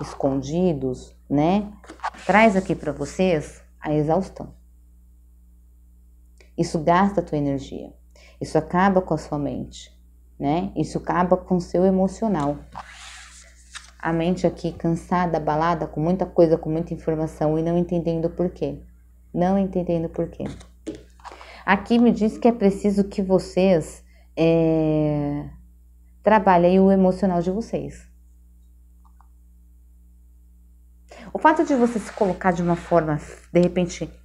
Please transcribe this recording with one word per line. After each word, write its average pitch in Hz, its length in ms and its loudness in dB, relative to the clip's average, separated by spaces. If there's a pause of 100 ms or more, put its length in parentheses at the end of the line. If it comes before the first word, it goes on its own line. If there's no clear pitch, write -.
escondidos, 139 1120 -2 (140)
né? 175 420 0 (560)
Traz 202 300 4
aqui 185 180 -2
pra 151 160 -8
vocês 147 720 -2 (180)
a 156 120 -4
exaustão. 156 680 -2 (2000)
Isso 170 220 -2
gasta 175 400 2
a 175 40 -2
tua 156 140 -4
energia. 139 560 -4 (460)
Isso - 180 0
acaba 185 420 2
com 185 140 -4
a 151 40 -2
sua 151 200 -8
mente, - 500 -8 (500)
né? 160 380 -2
Isso 156 220 -4
acaba 175 380 0
com 180 200 -2
o 175 40 0
seu 175 240 0
emocional. 185 720 0 (1400)
A 165 160 -4
mente 175 320 0
aqui 165 260 -4
cansada, 170 640 -2
abalada, 156 500 -2
com 147 140 -8
muita 180 240 0
coisa, 170 320 4
com 160 140 -4
muita 165 240 -4
informação 156 640 -2
e 160 40 -2
não 170 140 0
entendendo 170 540 -2
por 175 180 -2
quê. 143 340 -8 (500)
Não 180 260 0
entendendo 175 500 -2
por 165 200 -6
quê. - 160 -12 (1200)
Aqui 202 320 2
me 240 120 6
diz - 280 0
que 240 100 4
é 233 40 4
preciso 196 520 2
que 202 160 -8
vocês, 185 840 0 (320)
é, 156 1120 2 (760)
trabalhem 190 580 6
o 190 100 6
emocional 185 520 4
de 180 80 -2
vocês. 175 580 -8 (3250)
O 202 80 -6
fato - 240 4
de 294 120 0
você 240 240 2
se - 140 -10
colocar 185 400 0
de 170 100 -2
uma 170 140 2
forma, 156 440 0 (320)
de 170 80 4
repente, 175 500 -2 (140)